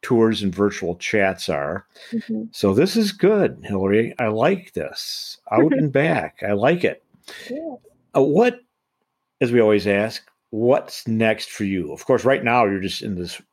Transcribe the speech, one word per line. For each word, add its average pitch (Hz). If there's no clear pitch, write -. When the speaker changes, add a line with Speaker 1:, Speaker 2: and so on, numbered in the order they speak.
Speaker 1:
tours 110
and 95
virtual 95
chats 95
are. 78
Speaker 2:
Mm-hmm. 220
Speaker 1:
So -
this 185
is 208
good, 196
Hillary. 101
I 117
like 139
this. -
Out 123
Speaker 2:
<laughs> -
Speaker 1:
and 151
back. 135
I 101
like 139
it. 80
Speaker 2:
Yeah. 294
Speaker 1:
Uh, 139
what, 208
as 123
we 120
always 104
ask, 104
what's 120
next 110
for -
you? 90
Of -
course, 127
right 131
now 120
you're 98
just 95
in 101
this 87